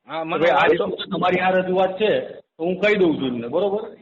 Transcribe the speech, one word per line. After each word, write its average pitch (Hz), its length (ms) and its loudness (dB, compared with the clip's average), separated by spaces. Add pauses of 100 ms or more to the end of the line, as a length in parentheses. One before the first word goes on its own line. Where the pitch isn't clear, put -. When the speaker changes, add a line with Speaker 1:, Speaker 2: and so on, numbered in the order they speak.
Speaker 1:
હા, 156 160 -8
Speaker 2:
કે 160 60 -8
Speaker 1:
મને 170 100 -2
Speaker 2:
ભાઈ 170 120 4
આ 156 160 4
Speaker 1:
WhatsApp 190 240 2
Speaker 2:
રીતે 190 260 -8
તમારી 180 240 0
આ 185 100 2
રજૂઆત 185 460 0
છે 190 240 2 (100)
તો - 340 -12
હું 180 160 -2
કહી 208 140 4
દઉં 175 220 4
છું 131 100 -4
એમને, 120 220 -4
બરોબર? 202 540 -2